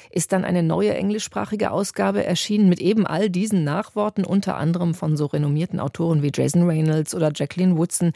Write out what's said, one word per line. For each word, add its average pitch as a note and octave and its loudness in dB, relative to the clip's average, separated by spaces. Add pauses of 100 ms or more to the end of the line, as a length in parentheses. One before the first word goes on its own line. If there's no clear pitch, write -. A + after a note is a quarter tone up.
ist - -2
dann F#3+ 0
eine F3+ 2
neue E3+ 0
englischsprachige G#3 -4
Ausgabe G3 -2
erschienen G#3 2
mit F3 4
eben G#3 2
all F#3 0
diesen F#3 0
Nachworten, G3+ -2
unter G3 0
anderem E3+ 0
von D#3 -2
so D3 0
renommierten D3 -2
Autoren D#3 0
wie C#3+ 0
Jason D3 2
Reynolds D#3 0
oder D#3 2
Jacqueline F3 0
Woodson, E3+ 0